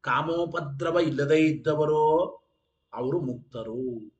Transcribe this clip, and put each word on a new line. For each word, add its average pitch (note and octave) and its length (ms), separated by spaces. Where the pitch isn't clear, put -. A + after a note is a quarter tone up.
ಕಾಮೋಪದ್ರವ E3 960
ಇಲ್ಲದೇ C#3+ 360
ಇದ್ದವರೋ D3+ 1080
ಅವರು C3 260
ಮುಕ್ತರು. A#2+ 1000